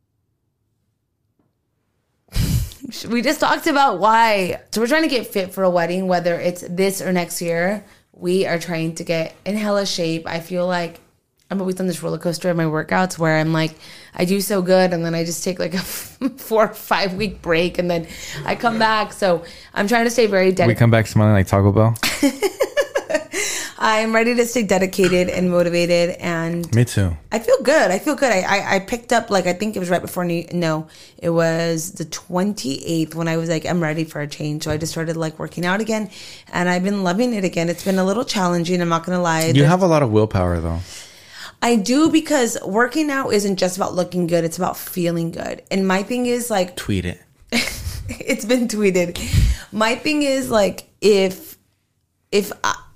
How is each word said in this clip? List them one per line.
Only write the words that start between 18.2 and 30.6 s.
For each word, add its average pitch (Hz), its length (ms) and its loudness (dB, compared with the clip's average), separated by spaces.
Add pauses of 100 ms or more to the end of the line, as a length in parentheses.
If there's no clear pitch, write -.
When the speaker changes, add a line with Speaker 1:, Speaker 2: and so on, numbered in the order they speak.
Speaker 1:
I 190 100 0
come 226 220 -2
back. 220 360 2
So 175 300 0 (300)
I'm 202 140 0
trying 233 180 2
to 240 60 -2
stay 233 160 4
very 190 200 4
Speaker 2:
We 190 60 6
Speaker 1:
dedicated. 175 260 2
Speaker 2:
come 117 120 6
back 113 160 4
smelling 107 260 4
like 95 140 4
Taco 98 240 4
Bell. 110 240 4 (260)
Speaker 1:
<laughs> 285 80 4 (1500)
I'm 220 320 2
ready 226 220 4
to 233 100 2
stay 233 180 0
dedicated 185 680 2
and 180 200 0
motivated, 175 720 2
and 170 560 -4
Speaker 2:
Me 123 80 6
too. 95 320 0 (160)
Speaker 1:
I 226 80 -2
feel 480 240 2
good. 254 280 4
I 185 80 2
feel 302 160 0
good. 254 160 2
I, 190 100 2
I, 196 340 0
I 190 40 0
picked 233 340 -4
up, 233 160 2
like, 180 180 0
I 180 60 2
think 208 240 -4
it - 20 -4
was 175 100 -4
right 175 120 0
before - 240 -6
New, 170 260 -2
no, 160 360 -2 (300)